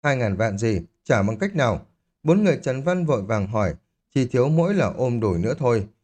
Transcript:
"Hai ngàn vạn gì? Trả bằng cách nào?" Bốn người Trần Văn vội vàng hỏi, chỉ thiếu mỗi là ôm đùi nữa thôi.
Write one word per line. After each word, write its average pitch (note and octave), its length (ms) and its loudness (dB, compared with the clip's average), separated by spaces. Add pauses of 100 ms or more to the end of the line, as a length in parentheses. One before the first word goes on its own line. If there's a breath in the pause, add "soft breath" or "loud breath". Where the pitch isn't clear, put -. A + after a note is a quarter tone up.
"Hai C#3+ 140 0
ngàn G#2+ 200 0
vạn G#2+ 220 -2
gì? G#2+ 220 0 (240)
Trả A2 180 2
bằng A2 160 -2
cách G3 180 -4
nào?" A#2 300 0 (360)
Bốn F#3+ 220 4
người E3 180 2
Trần C3+ 200 -4
Văn F3 240 -2
vội B2 160 0
vàng G#2 240 -2
hỏi, G2+ 280 0 (400)
chỉ C3 120 2
thiếu B2+ 220 2
mỗi E3 260 2
là D3 120 2
ôm A#2+ 340 -2
đùi G2 180 0
nữa A2 200 -2
thôi. A#2 300 0 (160)